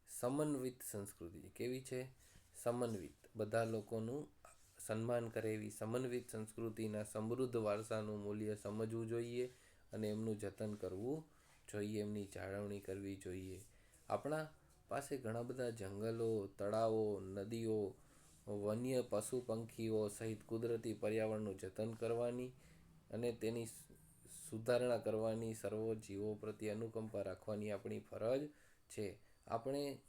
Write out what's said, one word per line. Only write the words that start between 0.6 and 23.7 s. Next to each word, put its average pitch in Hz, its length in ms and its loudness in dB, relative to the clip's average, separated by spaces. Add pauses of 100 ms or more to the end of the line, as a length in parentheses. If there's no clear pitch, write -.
સંસ્કૃતિ 95 580 -6
છે. - 80 -14
કેવી 127 320 -2
છે? 131 280 -4 (540)
સમન્વિત. 117 500 0 (240)
બધા 110 280 2
લોકોનું 113 640 -2 (580)
સન્માન 113 420 2
કરે 110 260 0
એવી 107 160 -2
સમન્વિત 123 580 0
સંસ્કૃતિના 110 720 -2
સમૃદ્ધ 117 540 0
વારસાનું 107 640 2
મૂલ્ય 104 340 0
સમજવું 110 520 0
જોઈએ 120 400 0 (460)
અને 107 180 2
એમનું 110 280 0
જતન 107 360 -2
કરવું 104 520 -2 (460)
જોઈએ, 104 280 2
એમની 104 260 0
જાળવણી 98 540 -4
કરવી 98 360 -4
જોઈએ. 92 480 -6 (440)
આપણા 156 400 0 (400)
પાસે 135 280 0
ઘણા 117 260 0
બધા 123 280 0
જંગલો, 110 800 0 (100)
તળાવો, 107 600 4
નદીઓ, 104 760 0 (520)
વન્ય 110 640 2
પશુ 107 300 2
પંખીઓ 110 680 0
સહિત 110 340 -4
કુદરતી 113 520 0
પર્યાવરણનું 107 640 2
જતન 110 360 -2
કરવાની 120 540 2 (640)
અને 117 220 2
તેની 113 340 0
સુ-, - 280 -14 (560)